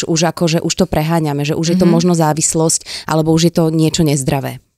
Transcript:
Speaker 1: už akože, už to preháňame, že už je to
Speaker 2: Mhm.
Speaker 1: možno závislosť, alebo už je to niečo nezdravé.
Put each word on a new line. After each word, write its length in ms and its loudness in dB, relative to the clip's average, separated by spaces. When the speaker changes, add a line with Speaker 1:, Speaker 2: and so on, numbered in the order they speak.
Speaker 1:
už 180 0
akože, 360 0
už 120 -2
to 140 0
preháňame, 560 -2
že 160 -4
už 160 0
je 20 2
to 60 2
Speaker 2:
Mhm. 80 4
Speaker 1:
možno 240 2
závislosť, 880 -2
alebo 320 0
už 80 2
je 100 2
to 140 2
niečo 340 0
nezdravé. 640 -2